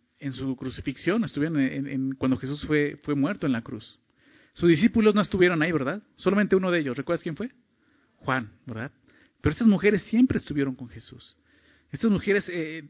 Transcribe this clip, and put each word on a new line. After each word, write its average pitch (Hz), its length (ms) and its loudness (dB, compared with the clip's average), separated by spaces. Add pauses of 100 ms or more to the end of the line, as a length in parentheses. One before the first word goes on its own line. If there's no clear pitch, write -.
(180)
en 139 140 -8
su 131 240 -6
crucifixión, 156 640 -4
estuvieron 147 380 -2
en, 135 260 -2
en, 135 280 -4
cuando 131 200 0
Jesús 135 300 -8
fue, 147 380 0
fue 147 120 -4
muerto 165 300 -2
en 135 80 0
la 113 80 -2
cruz. - 380 -16 (540)
Sus 170 140 0
discípulos 208 480 6
no 214 60 4
estuvieron 180 400 2
ahí, 170 100 2
¿verdad? 151 320 -2 (140)
Solamente 202 400 2
uno 185 140 0
de 170 100 2
ellos. 127 160 -4
¿Recuerdas 165 260 -4
quién 160 140 -6
fue? 233 140 -8 (640)
Juan, 127 340 -4 (140)
¿verdad? 120 260 -10 (480)
Pero 151 140 2
estas 226 140 2
mujeres 196 340 4
siempre - 380 2
estuvieron 139 360 -2
con 120 140 -14
Jesús. - 480 -20 (540)
Estas 220 200 0
mujeres, 196 380 0
eh, 160 400 -8